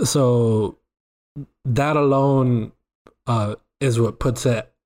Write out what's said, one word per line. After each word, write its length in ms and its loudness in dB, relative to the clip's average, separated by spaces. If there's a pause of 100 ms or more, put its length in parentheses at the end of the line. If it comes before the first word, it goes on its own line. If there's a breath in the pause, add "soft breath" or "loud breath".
So 760 0 (840)
that 320 0
alone, 760 2 (540)
uh, 300 -2 (240)
is 200 0
what 180 -2
puts 280 -2
it 260 -2 (140)